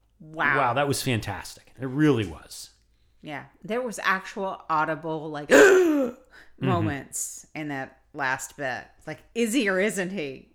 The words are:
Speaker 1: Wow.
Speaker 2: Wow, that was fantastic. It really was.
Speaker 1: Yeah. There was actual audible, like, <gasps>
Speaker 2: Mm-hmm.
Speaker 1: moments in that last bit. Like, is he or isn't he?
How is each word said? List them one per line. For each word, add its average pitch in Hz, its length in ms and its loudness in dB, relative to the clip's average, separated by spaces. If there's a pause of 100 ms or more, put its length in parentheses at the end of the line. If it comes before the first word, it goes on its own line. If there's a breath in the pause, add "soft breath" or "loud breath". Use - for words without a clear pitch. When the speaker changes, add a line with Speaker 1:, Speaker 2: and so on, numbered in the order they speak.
(200)
Speaker 1:
Wow. 156 380 0
Speaker 2:
Wow, 123 160 2
that 143 140 2
was 135 140 0
fantastic. - 800 -4
It 131 60 -6
really 131 400 4
was. - 440 -14 (520)
Speaker 1:
Yeah. 139 220 -12 (180)
There 214 200 -4
was 226 200 -6
actual 190 680 -2
audible, 156 640 -2
like, 147 180 -8
<gasps> 262 100 8 (960 loud breath)
Speaker 2:
Mm-hmm. - 140 -4
Speaker 1:
moments 156 800 -4 (100)
in 151 120 -8
that 135 300 -8 (140)
last 135 440 -4
bit. 127 280 -6 (240)
Like, 156 100 -12 (160)
is 226 180 0
he 240 160 2
or 185 120 2
isn't 185 300 0
he? 143 440 -8